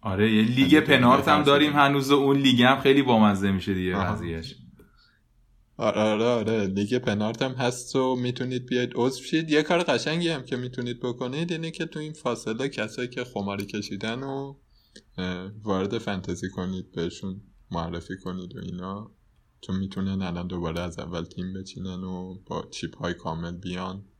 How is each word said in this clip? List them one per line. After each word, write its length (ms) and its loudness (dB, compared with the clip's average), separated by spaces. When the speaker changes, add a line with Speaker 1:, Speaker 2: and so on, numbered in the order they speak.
Speaker 1:
آره، 280 2
یه 100 6
لیگ 300 4
Speaker 2:
یعنی 140 6
Speaker 1:
پنارت 420 6
هم 100 6
Speaker 2:
یه 60 2
Speaker 1:
داریم 280 6
Speaker 2:
فرصت. 120 6
Speaker 1:
هنوز 260 2
و 40 8
اون 220 6
لیگ 260 6
هم 180 6
خیلی 220 6
بامزه 500 4
می‌شه 220 0
دیگه 220 0
Speaker 2:
آها. 180 0
Speaker 1:
قضیه‌اش. 400 -8
Speaker 2:
آره، 240 0
آره، 240 2
آره، 420 2
لیگ 320 0
پنارت 440 -2
هم 100 -2
هست 440 -4
و 200 2
می‌تونید 500 -4
بیاید 280 0
عضو 300 0
شید. 260 -2
یه 120 4
کار 200 2
قشنگی 460 0
هم 140 -4
که 140 -6
می‌تونید 440 -6
بکنید 520 -4
اینه 180 -6
که 160 -8
تو 120 -12
این 140 -10
فاصله 560 -4
کسایی 400 -6
که 160 -6
خماری 420 -6
کشیدن 560 -6
و، 320 -8
اه، 320 -6
وارد 360 0
فانتزی 520 -6
کنید، 420 -6
بهشون 480 -6
معرفی 540 -6
کنید 320 -10
و 40 -12
اینا، 500 -10
چون 160 -6
می‌تونن 460 -4
الان 240 -6
دوباره 340 -4
از 180 -8
اول 260 -6
تیم 280 -10
بچینن 520 -10
و 420 -10
با 240 -8
چیپ‌های 440 -6
کامل 380 -8
بیان. 520 -8